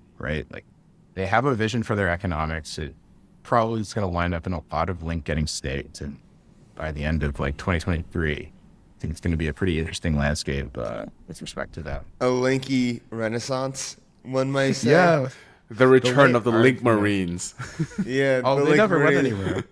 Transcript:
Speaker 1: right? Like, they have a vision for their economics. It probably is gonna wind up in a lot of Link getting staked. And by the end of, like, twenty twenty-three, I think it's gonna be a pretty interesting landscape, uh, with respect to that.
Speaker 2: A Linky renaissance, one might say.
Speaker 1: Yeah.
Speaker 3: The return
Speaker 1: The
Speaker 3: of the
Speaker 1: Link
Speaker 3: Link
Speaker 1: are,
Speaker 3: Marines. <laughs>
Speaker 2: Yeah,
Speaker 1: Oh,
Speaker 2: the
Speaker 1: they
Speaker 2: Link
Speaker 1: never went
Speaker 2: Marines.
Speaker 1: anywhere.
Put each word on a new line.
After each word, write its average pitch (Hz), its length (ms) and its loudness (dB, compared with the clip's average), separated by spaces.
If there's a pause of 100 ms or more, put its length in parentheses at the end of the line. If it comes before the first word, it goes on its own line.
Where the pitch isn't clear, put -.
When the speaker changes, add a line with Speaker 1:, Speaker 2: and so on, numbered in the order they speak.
(180)
Speaker 1:
right? 73 340 -6
Like, - 120 -16 (500)
they 95 120 -4
have 110 180 2
a 139 100 0
vision 110 280 0
for 107 140 -2
their 95 140 2
economics. 80 680 -4
It 76 160 -8 (480)
probably 113 380 2
is 104 120 -8
gonna 101 160 -2
wind 87 260 0
up 82 120 -6
in 95 60 -2
a 78 100 -6 (100)
lot 82 160 0
of 82 140 -6
Link 82 220 -6
getting 78 220 -2
staked. - 540 -8
And 71 180 -12 (580)
by 78 160 -8
the 73 120 -6
end 78 180 -2
of, 71 180 -2
like, 71 160 -4
twenty 85 240 -2
twenty-three, 80 720 -4
I - 480 -20
think 78 120 -6
it's - 80 -14
gonna 85 160 0
be 78 120 -2
a 73 40 -2
pretty 87 260 -2
interesting 80 380 -2
landscape, 71 600 -2
uh, 57 260 -8 (240)
with - 140 -16
respect - 320 -10
to - 80 -10
that. - 220 -8 (160)
Speaker 2:
A 123 60 -2
Linky 127 760 0 (100)
renaissance, 127 840 -6 (260)
one 131 280 -2
might 135 220 2
say. - 200 0
Speaker 1:
Yeah. 160 360 6 (420)
Speaker 3:
The 117 160 6
return 127 460 6
Speaker 1:
The 120 60 4
Speaker 3:
of 107 60 -2
the 120 60 2
Speaker 1:
Link 113 320 6
Speaker 3:
Link 123 40 0
Speaker 1:
are, 113 120 6
Speaker 3:
Marines. 95 560 0 (240)
<laughs> 165 280 -4
Speaker 2:
Yeah, 131 380 2
Speaker 1:
Oh, 135 120 2
Speaker 2:
the 139 80 2
Speaker 1:
they 156 60 4
Speaker 2:
Link 151 80 6
Speaker 1:
never 190 240 4
went 151 140 4
Speaker 2:
Marines. 131 160 2
Speaker 1:
anywhere. 95 400 -4